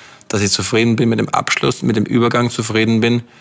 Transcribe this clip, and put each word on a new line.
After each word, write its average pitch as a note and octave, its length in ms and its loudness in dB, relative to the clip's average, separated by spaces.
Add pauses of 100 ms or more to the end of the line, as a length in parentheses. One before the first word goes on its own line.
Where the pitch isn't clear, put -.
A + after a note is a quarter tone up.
(280)
dass G#2 140 -2
ich G2 80 0
zufrieden A2+ 460 0
bin A#2 120 2
mit A2+ 100 0
dem A2 100 -2
Abschluss, - 540 -2
mit A#2+ 140 0
dem G#2 80 0
Übergang A#2+ 460 0
zufrieden A2 500 0
bin, A#2 220 0 (180)